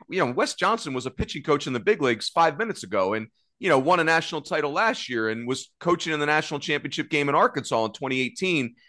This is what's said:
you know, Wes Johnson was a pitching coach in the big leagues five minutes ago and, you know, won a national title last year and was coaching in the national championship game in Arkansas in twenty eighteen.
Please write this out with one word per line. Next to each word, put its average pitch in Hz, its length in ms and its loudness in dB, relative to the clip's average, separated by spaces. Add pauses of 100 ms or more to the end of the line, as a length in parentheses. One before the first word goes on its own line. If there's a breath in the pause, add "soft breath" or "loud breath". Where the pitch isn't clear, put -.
you 175 160 0
know, 123 60 0
Wes 208 220 -2
Johnson 185 400 0
was 123 120 -4
a 127 60 -6
pitching - 320 -6
coach 147 240 2
in 131 60 -2
the 117 80 -2
big 190 200 2
leagues 120 280 2
five 160 280 2
minutes 214 260 -6
ago 98 300 0
and, 110 140 -4 (320)
you 190 100 0
know, 139 100 6
won 165 200 4
a 165 40 4
national 165 400 0
title 147 280 -2
last 196 380 -2
year 110 200 0
and 117 180 -6
was 131 320 -6
coaching 170 340 0
in 147 60 -2
the 147 80 0
national 151 320 0
championship 147 500 -4
game 147 180 0
in 139 60 2
Arkansas 147 520 2
in 104 60 -2
twenty 131 300 -4
eighteen. 131 540 -2 (140 soft breath)